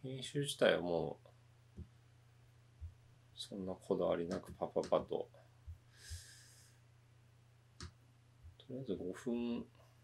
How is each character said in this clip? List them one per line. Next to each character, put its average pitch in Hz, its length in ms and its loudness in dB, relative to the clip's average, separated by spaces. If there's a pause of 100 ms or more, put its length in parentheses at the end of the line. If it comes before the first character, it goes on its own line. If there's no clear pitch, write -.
編 131 200 -6
集 - 180 0
自 143 160 -2
体 90 200 8
は 85 40 0
も 82 400 0 (560)
う、 - 40 -12 (1500)
そ - 200 -10
ん 95 120 -4
な 92 80 -2
こ - 200 0
だ 87 120 2
わ 87 100 4
り 85 100 -2
な 92 140 -2
く - 120 -14
パ - 140 -4
パ - 140 0
パ - 200 4
と。 - 280 -4 (2500)
と - 920 -20
り 127 80 -6
あ - 20 -6
え 139 40 -8
ず 101 120 0
五 90 160 -4
分、 120 540 -2 (380)